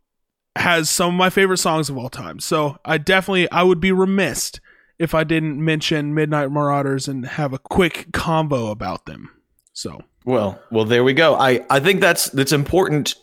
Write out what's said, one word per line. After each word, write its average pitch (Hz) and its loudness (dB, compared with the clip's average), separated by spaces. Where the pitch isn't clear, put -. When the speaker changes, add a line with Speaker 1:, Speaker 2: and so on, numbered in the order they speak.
Speaker 1:
has 165 0
some 175 0
of 175 -2
my 180 2
favorite 190 2
songs 160 0
of 139 -8
all 123 -8
time. 85 -14
So 151 -2
I 160 -2
definitely, 185 0
I 170 2
would 185 4
be 190 2
remiss 190 0
if 165 -2
I 160 2
didn't 156 -2
mention 156 0
Midnight 151 0
Marauders 143 0
and 135 -8
have 139 -4
a 131 -8
quick - -2
convo 147 -2
about 101 -8
them. 57 -18
So. - -12
Speaker 2:
Well, 107 0
well, 110 2
there 120 4
we 131 4
go. 151 4
I, 127 2
I 135 6
think 180 2
that's, 170 2
that's 135 0
important 151 0